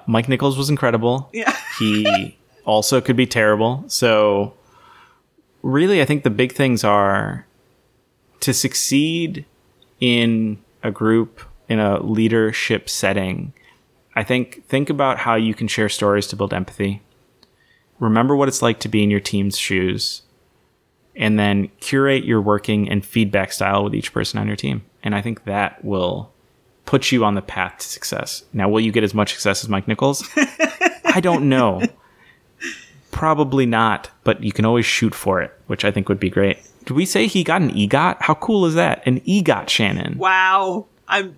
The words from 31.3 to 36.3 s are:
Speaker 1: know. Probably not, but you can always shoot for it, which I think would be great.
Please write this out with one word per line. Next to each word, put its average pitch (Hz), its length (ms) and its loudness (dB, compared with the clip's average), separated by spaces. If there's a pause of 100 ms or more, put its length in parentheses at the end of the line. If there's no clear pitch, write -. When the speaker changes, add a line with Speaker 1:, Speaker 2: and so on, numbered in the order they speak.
Speaker 1:
know. 120 340 2 (1300)
Probably 147 540 2
not, 113 440 0 (140)
but 113 200 2
you 110 80 -2
can 107 140 0
always 117 200 4
shoot - 280 0
for 92 280 0
it, - 120 -6 (140)
which - 160 -4
I 104 80 2
think 98 180 -2
would 101 100 2
be 95 100 0
great. 98 280 0 (280)